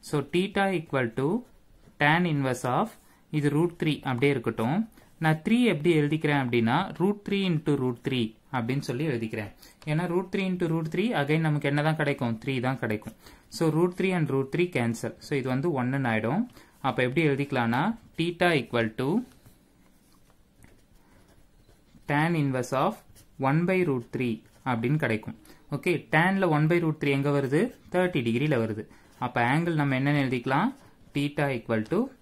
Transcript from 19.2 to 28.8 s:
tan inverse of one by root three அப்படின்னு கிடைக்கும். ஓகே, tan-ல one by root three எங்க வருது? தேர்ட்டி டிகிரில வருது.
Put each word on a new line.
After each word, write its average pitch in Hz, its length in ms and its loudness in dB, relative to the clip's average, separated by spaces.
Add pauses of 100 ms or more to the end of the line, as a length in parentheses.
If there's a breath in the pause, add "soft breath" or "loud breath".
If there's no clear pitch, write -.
tan 151 320 2
inverse 131 320 -2 (120)
of 220 100 0 (520)
one 160 220 4
by 185 80 2 (120)
root 131 160 -2 (100)
three 123 180 -2 (380)
அப்படின்னு 123 320 0
கிடைக்கும். 110 340 -4 (380 loud breath)
ஓகே, 175 180 0 (220)
tan-ல 185 400 4
one 151 160 4
by 175 140 4
root 156 160 0
three 143 160 2
எங்க 143 200 0
வருது? 139 240 2 (320)
தேர்ட்டி 180 340 0
டிகிரில 127 360 2
வருது. 107 200 -4 (420 loud breath)